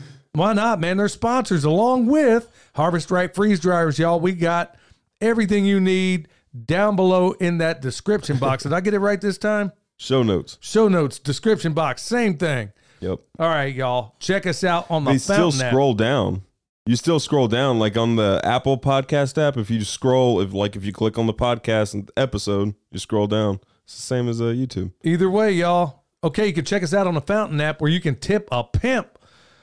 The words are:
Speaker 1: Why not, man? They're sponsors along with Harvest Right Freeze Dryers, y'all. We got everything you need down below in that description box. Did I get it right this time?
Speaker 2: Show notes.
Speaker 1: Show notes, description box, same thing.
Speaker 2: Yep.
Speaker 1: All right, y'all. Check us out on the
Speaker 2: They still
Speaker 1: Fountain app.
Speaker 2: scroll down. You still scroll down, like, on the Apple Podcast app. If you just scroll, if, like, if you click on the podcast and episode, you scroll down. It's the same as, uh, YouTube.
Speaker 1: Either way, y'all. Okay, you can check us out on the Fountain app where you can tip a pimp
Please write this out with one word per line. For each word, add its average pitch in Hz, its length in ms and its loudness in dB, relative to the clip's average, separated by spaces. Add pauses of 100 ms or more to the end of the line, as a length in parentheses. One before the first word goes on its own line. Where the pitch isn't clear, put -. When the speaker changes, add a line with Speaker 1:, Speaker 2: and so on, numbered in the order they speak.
(320)
Speaker 1:
Why 185 200 2
not, 214 260 0
man? 175 200 -2
They're 202 100 2
sponsors 220 560 0
along 226 420 2
with 240 400 4 (280)
Harvest 165 360 -2
Right 180 240 0
Freeze 202 240 2
Dryers, 165 400 0
y'all. 170 220 2
We 180 140 0
got 170 420 -2 (460)
everything 208 420 2
you 196 160 4
need 185 480 0 (380)
down 202 280 2
below 185 380 4
in 175 260 -2
that 165 220 -2
description 143 560 -2
box. 131 280 -2
Did 143 100 -2
I 180 60 0
get 202 120 0
it 208 60 0
right 202 200 0
this 202 200 -4
time? 208 340 -2 (240)
Speaker 2:
Show 135 260 0
notes. 95 380 -2
Speaker 1:
Show 214 280 2
notes, 170 300 0
description 165 540 -2
box, 147 300 -2
same 220 340 -2
thing. 139 340 -4 (300)
Speaker 2:
Yep. 92 180 -4 (200)
Speaker 1:
All 165 100 0
right, 139 260 -2
y'all. 123 460 -4
Check 190 260 -2
us 170 160 -4
out 175 280 -2
on 156 140 0
the 135 80 2
Speaker 2:
They 135 60 4
still 180 320 2
Speaker 1:
Fountain 135 120 -2
app. 123 100 -2
Speaker 2:
scroll 131 220 4
down. 104 480 0 (420)
You 120 120 2
still 160 220 0
scroll 135 300 2
down, 123 300 2
like, 107 180 0
on 117 200 2
the 101 280 2
Apple 127 340 0
Podcast 135 640 0
app. 143 140 0
If 107 140 -4
you 113 80 0
just 104 160 -4
scroll, 127 480 2
if, 95 100 -4
like, 101 240 -2
if 95 80 -10
you 104 80 -4
click 110 260 -2
on 113 80 0
the 107 80 0
podcast 113 600 -2
and 98 220 -8
episode, 104 580 -2 (180)
you - 60 -10
scroll 104 280 -2
down. 104 320 0 (260)
It's - 120 -20
the - 60 -16
same 123 260 -4
as, 117 120 -4
uh, 117 40 -2
YouTube. 117 480 -4 (100)
Speaker 1:
Either 175 280 2
way, 214 220 2
y'all. 175 520 0 (180)
Okay, 208 240 -2
you 196 60 0
can 151 140 -4
check 202 160 -2
us 156 120 -4
out 196 120 2
on 175 80 -2
the 151 80 -2
Fountain 196 380 -2
app 151 200 -4
where 151 100 2
you 175 100 0
can 147 160 -2
tip 208 360 -2
a 120 100 -2
pimp - 560 -2 (440)